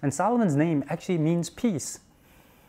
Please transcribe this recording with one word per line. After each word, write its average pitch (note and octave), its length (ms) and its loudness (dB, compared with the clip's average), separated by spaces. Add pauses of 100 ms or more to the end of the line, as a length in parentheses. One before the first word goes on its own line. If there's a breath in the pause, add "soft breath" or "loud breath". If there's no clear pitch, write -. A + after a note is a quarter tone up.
And C#3 100 0
Solomon's G#3 440 2
name D3+ 340 2
actually E3+ 280 -2
means E3 300 0
peace. - 520 -4 (680 soft breath)